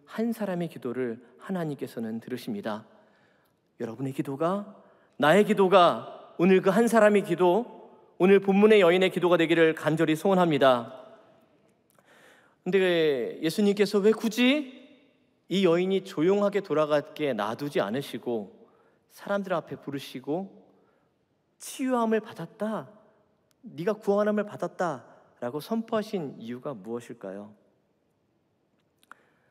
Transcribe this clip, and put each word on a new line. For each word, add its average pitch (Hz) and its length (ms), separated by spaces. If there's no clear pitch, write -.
한 233 260
사람의 185 360
기도를 123 520
하나님께서는 131 840
들으십니다. 110 680
여러분의 117 320
기도가, 160 640
나의 165 280
기도가 180 920
오늘 185 240
그 180 80
한 233 180
사람의 208 360
기도, 175 640
오늘 190 220
본문의 202 400
여인의 185 300
기도가 175 260
되기를 160 380
간절히 156 420
소원합니다. 143 840
근데 165 800
예수님께서 202 560
왜 202 140
굳이 247 720
이 190 160
여인이 185 400
조용하게 196 560
돌아가게 147 720
놔두지 117 460
않으시고 113 840
사람들 202 420
앞에 156 240
부르시고 139 880
"치유함을 233 600
받았다, 202 720
네가 175 320
구원함을 208 500
받았다"라고 151 1160
선포하신 214 760
이유가 123 340
무엇일까요? 104 920